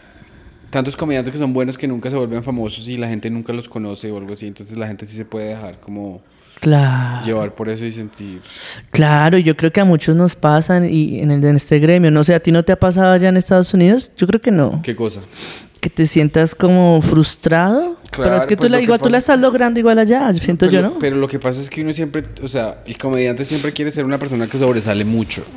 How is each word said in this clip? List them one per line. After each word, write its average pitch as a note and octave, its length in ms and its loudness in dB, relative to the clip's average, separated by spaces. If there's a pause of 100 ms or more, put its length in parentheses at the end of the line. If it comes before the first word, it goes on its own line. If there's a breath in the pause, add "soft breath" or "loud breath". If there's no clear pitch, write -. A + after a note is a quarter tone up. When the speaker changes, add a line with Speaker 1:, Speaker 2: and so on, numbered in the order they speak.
(720 loud breath)
Speaker 1:
tantos C3+ 260 -6
comediantes C3+ 360 -4
que D3 60 -10
son C3+ 140 -2
buenos B2+ 240 -4
que C#3+ 120 -8
nunca B2 220 -8
se C#3 60 -6
vuelven A#2 280 -4
famosos A2+ 440 -8
y B2 80 -10
la A#2 120 -6
gente A2+ 220 -6
nunca A#2 220 -8
los A#2+ 160 -10
conoce G#2+ 420 -10
o G#2 80 -10
algo G2 140 -12
así, G#2 140 -14
entonces G#2 300 -16
la A2 100 -8
gente G#2+ 200 -12
sí G#2 100 -14
se A2 80 -10
puede G#2+ 240 -10
dejar G#2+ 320 -14
como G2+ 420 -14 (380 soft breath)
Speaker 2:
Claro. B2+ 640 0
Speaker 1:
llevar G#2+ 300 -4
por A2 140 -8
eso A2 160 -8
y A#2 80 -8
sentir. G#2 480 -14 (500 loud breath)
Speaker 2:
Claro, D3+ 480 4
y F3 60 2
yo D#3 120 2
creo D#3+ 160 0
que G3+ 80 2
a G3+ 40 4
muchos D#3+ 320 2
nos F3 180 2
pasan E3 580 2
y D#3 280 0
en D3 100 2
el, C#3+ 140 2
en D3 100 4
este D3 240 2
gremio, E3 320 4
no D3+ 140 4
sé, E3+ 100 4
¿a E3 60 2
ti E3+ 100 0
no E3 140 4
te F#3+ 80 2
ha F3+ 80 0
pasado F#3 320 4
allá F#3 160 4
en F#3 80 4
Estados F#3 380 2
Unidos? G3 420 4
Yo F#3 100 0
creo G#3+ 140 2
que A#3+ 100 0
no. D#3 320 2
Speaker 1:
¿Qué A#2+ 140 -6
cosa? G#2 240 -6 (600 loud breath)
Speaker 2:
Que - 80 -4
te E3 200 0
sientas D#3+ 480 2
como F3+ 440 4
frustrado. E3+ 960 2 (140)
Pero C3+ 140 -4
es - 80 2
Speaker 1:
Claro, F3+ 160 2
Speaker 2:
que G#3 80 2
tú - 60 -2
Speaker 1:
pues A#3+ 100 4
Speaker 2:
la, B3 60 2
Speaker 1:
lo - 20 0
que B3 60 0
Speaker 2:
igual A#3 120 4
tú B3+ 60 -2
Speaker 1:
pasa A#3+ 80 2
Speaker 2:
la B3 60 4
Speaker 1:
es B3+ 40 0
Speaker 2:
estás C4 180 4
logrando A#3+ 380 2
igual A3+ 220 4
allá, A#3 320 2
yo E3 100 -2
siento F3+ 240 2
Speaker 1:
Pero - 60 2
Speaker 2:
yo, F#3 100 4
Speaker 1:
lo, G#3+ 120 0
Speaker 2:
¿no? E4+ 40 -8
Speaker 1:
pero C#3 180 0
lo C3+ 120 0
que C#3 100 -6
pasa B2+ 220 -4
es C#3 100 -12
que D#3 120 -8
uno D#3 100 -4
siempre, D3+ 320 -6 (180)
o C3+ 60 -8
sea, A#2 360 -6
el A#2 140 -14
comediante B2+ 460 -2
siempre D3 280 -6
quiere D3 200 -6
ser D3 120 -6
una C#3 140 -4
persona C3 300 -6
que C3+ 100 -6
sobresale A2 460 0
mucho. A2 400 -4 (120)